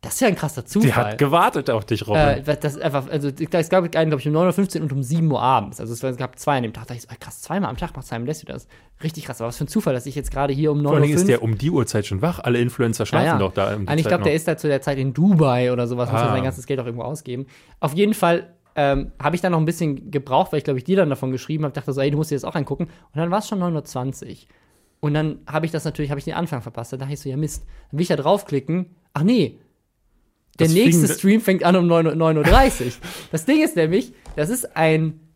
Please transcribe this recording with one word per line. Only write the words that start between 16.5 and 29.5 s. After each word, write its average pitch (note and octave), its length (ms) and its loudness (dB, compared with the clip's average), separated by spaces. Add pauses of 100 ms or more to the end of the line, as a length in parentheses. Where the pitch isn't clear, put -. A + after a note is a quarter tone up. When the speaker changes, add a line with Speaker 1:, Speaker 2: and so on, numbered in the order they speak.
Speaker 1:
Geld C3+ 140 -4
auch A#2 60 -6
irgendwo A#2 180 -8
ausgeben. C3 420 -8 (320)
Auf D3 160 -2
jeden G#3 200 2
Fall, F3 400 0 (220)
ähm, C#3 360 2 (100)
hab D3 120 0
ich F3 60 -2
dann F3+ 120 0
noch E3 60 2
ein D#3 60 2
bisschen D#3+ 460 -2
gebraucht, C#3+ 420 0
weil D#3 60 0
ich, C3 60 -6
glaub C#3 120 -2
ich, B2+ 80 -6
dir F#3+ 120 2
dann F3 140 2
davon C3 220 -4
geschrieben D3+ 320 -6
hab, C3+ 100 -6
dachte C#3 180 -6
so, C3+ 80 -4
„Ey, C#3 100 2
du D3 60 -2
musst D#3+ 140 -2
dir D3 60 -2
das A#2+ 80 -6
auch F#2 100 -8
angucken.“ C#3 300 -4
Und - 320 -16
dann E3 140 -2
war's G#3 180 -2
schon G#3+ 100 -4
neun F3 160 -2
Uhr D3 100 -4
zwanzig. B2+ 640 -10 (520)
Und D3 140 0
dann D#3 320 -2
hab D#3 180 -2
ich D#3 60 -4
das D#3 140 -6
natürlich, D3 260 -4
hab C#3+ 80 -4
ich C#3 60 -12
den D#3+ 100 -6
Anfang D#3 280 -6
verpasst. A#2 300 -12
Dann C3 80 -10
dachte C3+ 140 -8
ich C#3+ 60 -12
so, - 80 -10
„Ja C3 80 -6
Mist.“ D3+ 280 -6 (260)
Dann C#3+ 80 -8
will E3 40 0
ich F3 60 -2
da E3 80 0
draufklicken. D#3+ 800 -2 (200)
Ach C#3+ 80 -2
nee, G3 360 2 (1040)